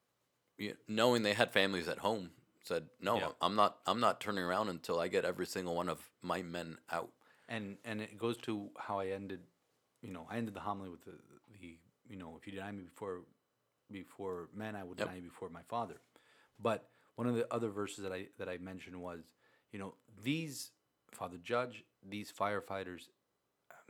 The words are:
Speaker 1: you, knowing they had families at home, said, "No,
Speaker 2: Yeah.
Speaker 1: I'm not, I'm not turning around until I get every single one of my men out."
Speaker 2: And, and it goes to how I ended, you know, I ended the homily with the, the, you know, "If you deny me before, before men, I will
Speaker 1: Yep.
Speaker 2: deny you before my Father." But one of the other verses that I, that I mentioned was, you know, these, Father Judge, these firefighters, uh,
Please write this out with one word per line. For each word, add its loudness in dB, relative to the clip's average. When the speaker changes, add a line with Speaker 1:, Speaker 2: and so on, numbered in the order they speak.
Speaker 1:
you, -4
knowing 8
they 6
had 6
families 4
at -2
home, 0
said, 0
"No, 4
Speaker 2:
Yeah. 2
Speaker 1:
I'm 4
not, 8
I'm 4
not 6
turning 0
around 2
until 0
I 4
get 4
every 0
single -2
one 2
of -4
my 0
men -6
out." 0
Speaker 2:
And, -4
and -4
it -10
goes 0
to -2
how -2
I 0
ended, -4
you -10
know, -10
I -4
ended -2
the -8
homily -4
with -14
the, -14
the, -14
you -12
know, -10
"If -20
you -10
deny -6
me -8
before, -6
before -6
men, -6
I -6
will -10
Speaker 1:
Yep. 0
Speaker 2:
deny -8
you -10
before -10
my -12
Father." -4
But 2
one 0
of 4
the 0
other 0
verses -4
that -2
I, -4
that -4
I -4
mentioned -10
was, -6
you -8
know, -6
these, -2
Father -8
Judge, -2
these -8
firefighters, -2
uh, -20